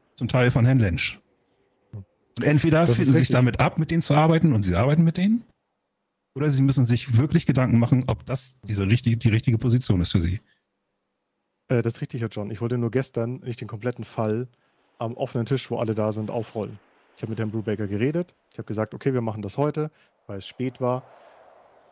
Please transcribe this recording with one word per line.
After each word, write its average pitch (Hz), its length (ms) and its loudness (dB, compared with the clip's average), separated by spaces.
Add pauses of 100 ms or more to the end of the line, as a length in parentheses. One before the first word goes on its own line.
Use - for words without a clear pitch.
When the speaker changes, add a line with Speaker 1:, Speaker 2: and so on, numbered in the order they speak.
(160)
Speaker 1:
zum 127 140 -6
Teil 123 200 2
von 120 160 2
Herrn 131 140 4
Lynch. - 400 -2 (720)
Und - 520 -14
entweder 151 380 4
Speaker 2:
Das 165 100 4
ist 120 40 4
Speaker 1:
finden - 140 2
Sie - 40 8
sich 151 80 6
Speaker 2:
richtig. 123 140 2
Speaker 1:
damit 123 240 2
ab, 143 180 0
mit 160 140 -2
denen 165 100 2
zu 143 140 2
arbeiten 160 380 4
und 104 100 2
Sie 92 120 0
arbeiten 143 280 4
mit 165 140 2
denen, 214 260 0 (920)
oder 147 140 0
Sie 135 140 4
müssen 135 220 4
sich 117 340 2
wirklich 156 260 2
Gedanken 127 320 4
machen, 127 300 4
ob - 180 -4
das - 380 -8
diese 98 240 -2
richtige, 113 300 2
die 113 120 2
richtige 113 300 0
Position 117 420 2
ist 87 100 -2
für 95 100 2
Sie. 90 180 -2 (1300)
Speaker 2:
Äh, 120 120 2
das 117 140 -2
ist - 60 -10
richtig, 135 200 -8
Herr 113 80 -6
John. 104 220 -10
Ich 104 100 -10
wollte 120 160 -4
nur 117 140 -2
gestern 123 480 -4
nicht 120 200 -12
den 113 80 -12
kompletten 113 380 -8
Fall 113 420 -4 (520)
am 117 160 -8
offenen 123 300 -6
Tisch, 131 260 -4
wo 120 80 -4
alle 110 160 -2
da 110 180 -2
sind, 107 180 -8
aufrollen. 110 480 -8 (380)
Ich - 60 -12
habe 110 80 -8
mit 110 80 -10
Herrn 110 120 -4
Brubaker 107 360 -4
geredet. 135 460 -4 (180)
Ich - 80 -20
habe 110 80 -12
gesagt, 110 260 -6
okay, 135 200 -4
wir 123 80 0
machen 107 200 -6
das 101 160 -10
heute, 151 340 -2 (360)
weil 101 100 -12
es 98 100 -14
spät 127 320 -8
war. 127 240 -4 (880)